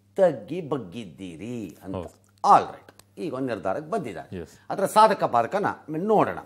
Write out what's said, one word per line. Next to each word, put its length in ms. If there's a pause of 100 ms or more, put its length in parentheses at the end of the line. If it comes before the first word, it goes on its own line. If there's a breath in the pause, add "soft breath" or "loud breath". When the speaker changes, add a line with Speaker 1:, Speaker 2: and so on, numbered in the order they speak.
(160)
Speaker 1:
ತಗ್ಗಿ 460
ಬಗ್ಗಿದ್ದೀರಿ 1200
ಅಂತ. 120
Speaker 2:
ಹೌದು. 140 (360)
Speaker 1:
ಆಲ್ 200
ರೈಟ್, 540
ಈಗ 140
ಒಂದು 140
ನಿರ್ಧಾರಕ್ಕೆ 440
ಬಂದಿದ್ದಾರೆ. 460
Speaker 2:
ಎಸ್. 120 (200)
Speaker 1:
ಅದರ 160
ಸಾಧಕ 380
ಬಾಧಕನ 420 (240)
ನೋಡೋಣ. 560